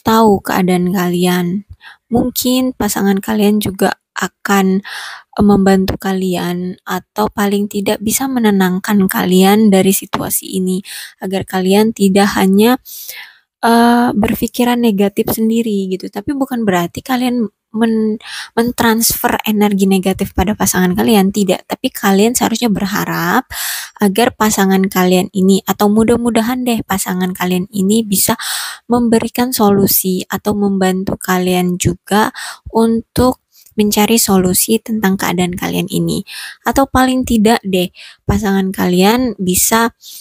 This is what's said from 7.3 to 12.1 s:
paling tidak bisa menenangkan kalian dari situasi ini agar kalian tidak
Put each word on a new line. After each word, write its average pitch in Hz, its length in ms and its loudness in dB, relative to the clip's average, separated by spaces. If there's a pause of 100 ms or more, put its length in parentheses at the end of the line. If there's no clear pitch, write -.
paling 202 400 -2
tidak 208 320 -4
bisa 226 240 -2
menenangkan 202 800 2
kalian 190 640 4
dari 190 240 4
situasi - 640 -6
ini 185 240 -2 (400)
agar 190 240 -6
kalian 196 480 2
tidak 196 400 2